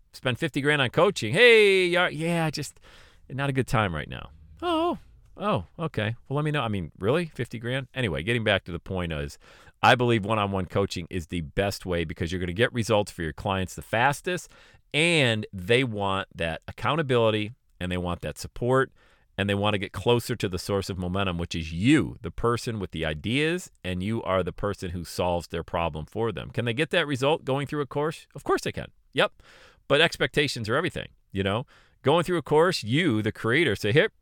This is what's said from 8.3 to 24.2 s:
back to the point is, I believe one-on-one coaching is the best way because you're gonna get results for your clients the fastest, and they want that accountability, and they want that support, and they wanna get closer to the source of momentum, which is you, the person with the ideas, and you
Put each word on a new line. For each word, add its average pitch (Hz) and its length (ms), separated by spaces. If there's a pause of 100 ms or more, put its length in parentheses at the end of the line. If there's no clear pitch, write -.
back 104 220
to 90 80
the 82 80
point 90 320
is, 73 260 (420)
I 113 140
believe 117 300
one-on-one 101 420
coaching 95 420
is 90 200
the 87 140
best 98 440
way 85 180
because 82 280
you're 92 80
gonna 87 120
get 110 200
results 107 400
for 87 100
your 78 100
clients 95 440
the 78 60
fastest, 143 680 (420)
and 143 600
they 107 320
want 98 500
that 82 320
accountability, 120 840 (260)
and 90 140
they 90 40
want 87 260
that 76 160
support, 127 520 (480)
and 101 100
they 101 60
wanna 104 240
get 95 140
closer 120 440
to 104 120
the 90 100
source 98 320
of 92 80
momentum, 92 400
which 85 160
is 80 180
you, 98 480
the - 100
person 117 480
with 92 120
the 78 140
ideas, 127 680 (120)
and 92 200
you 110 200